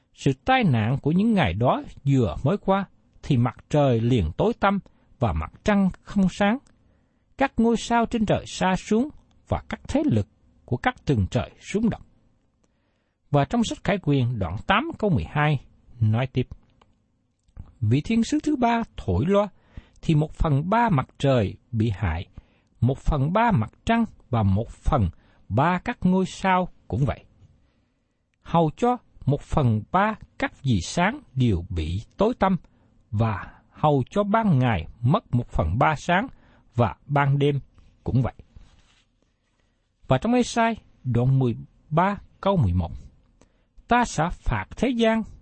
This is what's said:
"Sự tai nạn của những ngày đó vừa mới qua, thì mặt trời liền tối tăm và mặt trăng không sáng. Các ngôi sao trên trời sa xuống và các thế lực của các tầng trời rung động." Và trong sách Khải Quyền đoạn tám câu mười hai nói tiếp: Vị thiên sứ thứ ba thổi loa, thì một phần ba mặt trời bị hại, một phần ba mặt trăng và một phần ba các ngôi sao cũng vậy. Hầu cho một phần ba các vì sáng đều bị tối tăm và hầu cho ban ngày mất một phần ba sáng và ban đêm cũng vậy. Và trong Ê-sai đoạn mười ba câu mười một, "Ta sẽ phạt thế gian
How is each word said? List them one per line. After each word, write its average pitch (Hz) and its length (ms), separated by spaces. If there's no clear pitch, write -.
"Sự 139 200
tai 262 180
nạn 123 380
của 143 100
những 208 220
ngày 127 200
đó 147 300
vừa 131 380
mới 175 140
qua, 196 280
thì 143 140
mặt 120 180
trời 139 300
liền 113 380
tối 208 220
tăm 196 200
và 98 140
mặt 80 180
trăng 202 260
không 190 280
sáng. 208 260
Các 269 200
ngôi 226 200
sao 233 280
trên 220 200
trời 147 220
sa 185 280
xuống 226 340
và - 220
các - 180
thế 302 180
lực 110 220
của 123 120
các - 280
tầng 107 260
trời - 200
rung 220 160
động." - 120
Và 139 140
trong 233 180
sách - 200
Khải 202 180
Quyền 127 380
đoạn 90 160
tám 269 320
câu 208 100
mười 104 200
hai 147 360
nói 110 280
tiếp: 127 200
Vị 120 200
thiên 226 220
sứ 302 200
thứ 302 120
ba 233 280
thổi 98 300
loa, 202 200
thì 165 140
một 151 180
phần 156 360
ba 226 200
mặt 135 280
trời 117 400
bị 113 180
hại, 92 380
một 123 160
phần 151 360
ba 226 180
mặt 110 200
trăng 226 200
và 113 140
một 98 260
phần 110 400
ba 160 360
các 240 160
ngôi 185 240
sao 185 440
cũng 127 180
vậy. - 180
Hầu 165 360
cho 240 200
một 139 160
phần 117 400
ba 208 240
các - 160
vì 123 180
sáng 208 380
đều 110 360
bị 85 320
tối 233 220
tăm 190 180
và 107 440
hầu 143 340
cho 202 140
ban 208 360
ngày 110 280
mất 131 340
một 120 120
phần 95 320
ba 156 160
sáng 185 320
và 117 200
ban 143 340
đêm 143 200
cũng 120 180
vậy. 110 120
Và 131 100
trong 226 160
Ê-sai 233 420
đoạn 127 360
mười 120 160
ba 185 280
câu 196 160
mười 98 160
một, 87 180
"Ta 240 180
sẽ - 260
phạt - 340
thế 240 120
gian 226 340